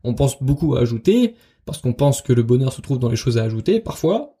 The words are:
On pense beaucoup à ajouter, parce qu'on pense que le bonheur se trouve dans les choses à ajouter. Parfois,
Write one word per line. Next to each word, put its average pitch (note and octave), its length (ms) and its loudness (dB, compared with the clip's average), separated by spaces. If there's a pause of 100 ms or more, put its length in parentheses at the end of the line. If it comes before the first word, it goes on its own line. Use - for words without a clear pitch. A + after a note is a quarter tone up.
On B2 80 -2
pense C3+ 280 0
beaucoup - 340 0
à B2+ 40 0
ajouter, F#3 560 2 (300)
parce - 140 -10
qu'on B2+ 120 0
pense C#3 300 0
que - 100 -2
le A#2+ 120 4
bonheur B2+ 280 2
se - 80 -14
trouve C3+ 180 -4
dans A#2+ 120 -2
les A2+ 80 0
choses A#2 200 -2
à A2+ 60 2
ajouter. A2+ 380 0
Parfois, - 580 -4